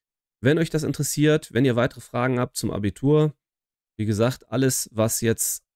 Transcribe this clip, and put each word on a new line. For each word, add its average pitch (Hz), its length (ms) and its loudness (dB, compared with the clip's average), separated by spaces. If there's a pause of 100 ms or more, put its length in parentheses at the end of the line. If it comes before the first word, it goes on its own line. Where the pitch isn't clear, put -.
(420)
Wenn 147 160 4
euch 165 140 -2
das 156 120 -2
interessiert, 147 680 0
wenn 127 120 2
ihr 123 100 2
weitere 120 260 -2
Fragen 123 380 -2
habt 127 160 -4
zum - 160 -4
Abitur, 143 640 0 (640)
wie 107 60 -2
gesagt, 113 440 -2
alles, 131 420 -2
was 110 300 -2
jetzt - 420 -2 (120)